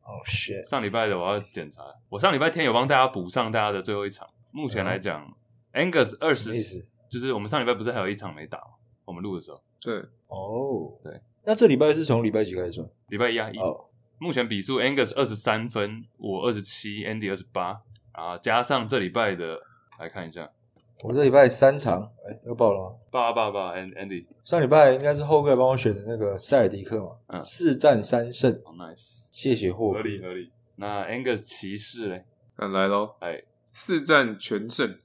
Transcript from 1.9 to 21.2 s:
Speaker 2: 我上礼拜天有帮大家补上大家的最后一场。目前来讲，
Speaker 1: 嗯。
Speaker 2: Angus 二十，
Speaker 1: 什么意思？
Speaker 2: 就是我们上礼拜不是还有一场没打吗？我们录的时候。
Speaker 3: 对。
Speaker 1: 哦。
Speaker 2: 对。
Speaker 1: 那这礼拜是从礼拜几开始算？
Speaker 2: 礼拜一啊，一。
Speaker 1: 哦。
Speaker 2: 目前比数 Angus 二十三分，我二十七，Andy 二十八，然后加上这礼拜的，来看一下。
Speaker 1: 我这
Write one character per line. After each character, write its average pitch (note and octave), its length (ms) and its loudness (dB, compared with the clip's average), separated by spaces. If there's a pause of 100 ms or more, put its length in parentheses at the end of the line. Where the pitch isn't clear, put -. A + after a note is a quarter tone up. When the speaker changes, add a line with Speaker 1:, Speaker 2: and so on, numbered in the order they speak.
Speaker 2:
我 G2+ 100 -10
上 F3 140 4
礼 C#3+ 60 0
拜 D#3 120 2
天 E3 140 -2
有 B2 80 2
帮 B2 160 2
大 C#3+ 80 4
家 C3 100 6
补 F#2+ 220 -4
上 A2+ 240 -2
大 A2+ 80 2
家 G#2 100 0
的 G2 100 -4
最 G#2 140 -4
后 G2+ 100 -4
一 G2+ 60 -6
场。 - 160 -18 (240)
目 C#3+ 180 -8
前 A2 160 -2
来 F#2 140 -2
讲， E2+ 260 -6 (480)
Speaker 1:
嗯。 D#3+ 180 0
Speaker 2:
Angus C3 280 2
二 D#3 160 2
十， G#2+ 100 -6
Speaker 1:
什 G#2+ 60 -8
么 A2+ 60 -4
意 - 20 0
思？ F#2 300 -6 (200)
Speaker 2:
就 B2 120 -8
是 B2+ 120 -2
我 A2+ 60 -2
们 G#2 100 -6
上 C#3+ 120 -2
礼 A#2+ 40 -2
拜 A#2+ 80 0
不 G#2+ 120 -4
是 A#2+ 80 -2
还 A#2+ 80 -4
有 F#2+ 80 -2
一 G2+ 80 -4
场 F#2 180 -14
没 D2+ 140 -16
打 - 100 -12
吗？ - 60 -18 (400)
我 F#2+ 80 -14
们 F2 100 -10
录 G2 140 -6
的 E2 40 -8
时 D#2 120 -18
候。 C#2 100 -20 (180)
Speaker 3:
对。 A#2 140 -6 (320)
Speaker 1:
哦。 G#2 760 -8
Speaker 2:
对。 D#2 80 -14 (320)
Speaker 1:
那 G#3+ 100 2
这 A3 140 8
礼 C#3 80 8
拜 D3+ 160 6
是 D#3 120 2
从 A#2 200 2
礼 A2 80 2
拜 A2 100 2
几 F#2 140 -4
开 F2+ 80 -4
始 E2+ 80 -8
算？ D#2+ 160 -12 (200)
Speaker 2:
礼 G#2 100 -8
拜 A#2+ 120 2
一 A#2 80 -2
啊， A2 140 -4
一。 - 60 -12
Speaker 1:
哦。 - 300 -4 (300)
Speaker 2:
目 E3 140 -6
前 B2 160 0
比 G#2+ 120 -2
数 B2+ 200 -2
Angus C3+ 360 2
二 C#3 80 4
十 A2 120 -6
三 A2+ 320 -2
分， G#2+ 340 -4 (140)
我 F#2+ 300 -4
二 A#2+ 60 2
十 G#2 100 -4
七 G#2 420 -10
，Andy G#2+ 260 -4
二 G2 60 -2
十 F2+ 160 -12
八， F#2+ 280 -4 (360)
然 D#2+ 100 -10
后 F2 120 -8
加 A#2 220 2
上 A#2+ 280 0
这 B2+ 100 0
礼 F#2 100 -2
拜 G2+ 280 0
的， E2 240 -8 (400)
来 E2 80 -12
看 F2 200 -12
一 D#2+ 40 -18
下。 D#2+ 180 -12 (520)
Speaker 1:
我 A2+ 100 -6
这 C3+ 100 2